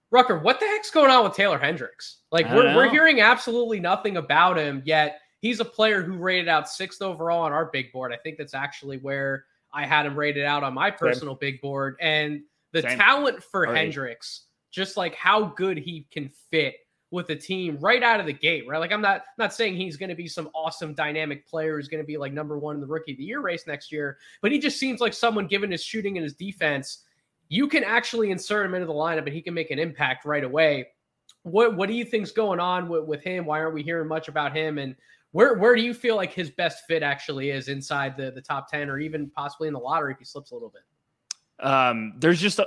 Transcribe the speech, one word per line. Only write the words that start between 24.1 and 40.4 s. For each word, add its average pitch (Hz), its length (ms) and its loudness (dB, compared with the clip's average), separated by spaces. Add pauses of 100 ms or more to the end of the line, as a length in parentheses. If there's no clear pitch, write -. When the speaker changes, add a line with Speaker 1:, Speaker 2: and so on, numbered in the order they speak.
Speaker 1:
but 214 100 2
he 294 60 2
just 269 200 -2
seems 262 220 -4
like 226 140 0
someone, 214 320 0
given 196 240 -2
his 170 120 -4
shooting 202 360 -6
and 165 60 -4
his 147 100 -8
defense, 156 720 -4 (440)
you 233 180 0
can 285 160 2
actually 226 480 0
insert 202 340 -2
him 185 100 -4
into 180 120 -4
the 160 60 -4
lineup 156 340 0
and 143 80 -6
he 165 80 -8
can 170 120 -8
make 160 180 -4
an 139 80 -2
impact 143 440 -2
right 147 200 -2
away. 139 420 2 (560)
What, 214 340 2
what 190 120 0
do 226 80 -4
you 240 80 -4
think's 226 260 -4
going 202 300 0
on 180 280 0
with, 160 180 -2
with 151 180 -6
him? 185 200 -4
Why 151 160 -2
aren't 160 140 -2
we 151 80 -6
hearing 165 240 -4
much 160 220 -6
about 147 280 -2
him? 156 220 -2
And 135 160 -6 (380)
where, 233 220 6
where 214 200 6
do 226 80 4
you 240 100 -2
feel 233 220 0
like 185 180 -2
his 175 160 -6
best 165 380 -4
fit 165 160 0
actually 139 480 -4
is 135 160 -6
inside 139 500 -4
the, 135 140 -8
the 131 100 -14
top 135 300 -8
ten 147 180 -4
or 139 120 -6
even 151 300 -6
possibly 147 360 -8
in 151 80 -4
the 131 60 -8
lottery 139 320 -2
if 131 80 -18
he 127 40 -20
slips - 280 -18